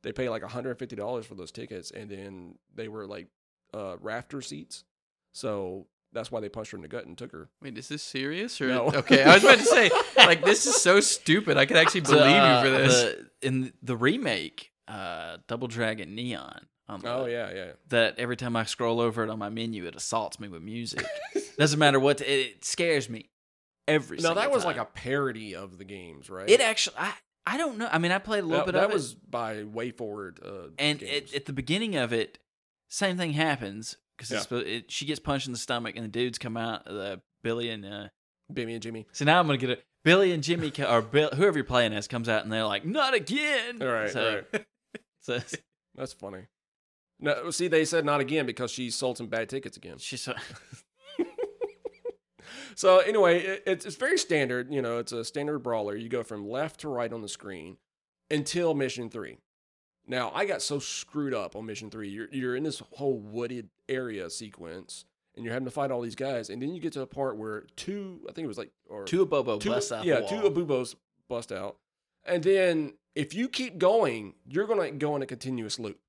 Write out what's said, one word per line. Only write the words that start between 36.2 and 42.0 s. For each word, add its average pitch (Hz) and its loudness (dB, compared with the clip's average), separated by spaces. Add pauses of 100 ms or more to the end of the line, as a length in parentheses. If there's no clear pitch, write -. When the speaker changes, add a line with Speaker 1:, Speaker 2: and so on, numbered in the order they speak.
Speaker 3:
come 117 -8
out, 113 -6
uh, 98 -6 (240)
Billy 117 -2
and, 107 -8
uh, 101 -12 (420)
Speaker 1:
Bimmy 117 -6
and 113 -8
Jimmy. 113 -10
Speaker 3:
so 143 -2
now 160 6
I'm 170 2
gonna 143 2
get 127 -2
it. 123 -4 (200)
Billy 185 6
and 156 -2
Jimmy, 160 -2
co-, 139 -4
or 117 6
Bill, 135 2
whoever 165 4
you're 131 0
playing 120 4
as, 104 -4